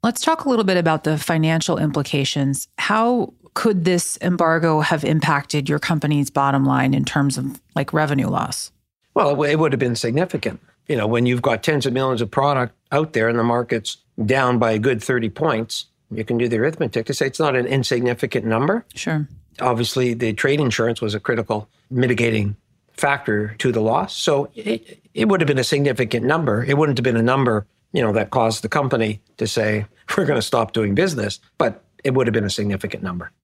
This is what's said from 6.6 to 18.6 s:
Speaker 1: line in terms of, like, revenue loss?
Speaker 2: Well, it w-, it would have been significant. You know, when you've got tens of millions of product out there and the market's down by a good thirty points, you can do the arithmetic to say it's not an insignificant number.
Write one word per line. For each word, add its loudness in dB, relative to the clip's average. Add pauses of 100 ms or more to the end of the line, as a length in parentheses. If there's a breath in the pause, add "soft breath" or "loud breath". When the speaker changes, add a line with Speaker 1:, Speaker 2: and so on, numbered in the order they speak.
Speaker 1:
line 2
in 0
terms 0
of, -6 (160)
like, -2
revenue 0
loss? -4 (440)
Speaker 2:
Well, 4
it 2
w-, 0
it 2
would 2
have -2
been 0
significant. -4 (260 soft breath)
You -2
know, 0
when 2
you've 0
got 0
tens 0
of -2
millions 0
of -4
product 0 (180)
out -2
there 2
and 0
the 2
market's -2 (280)
down 2
by 2
a 2
good 0
thirty 0
points, -4 (260)
you -6
can -2
do 0
the 0
arithmetic -2
to -4
say 0
it's -8
not 2
an 0
insignificant 0
number. 0 (100)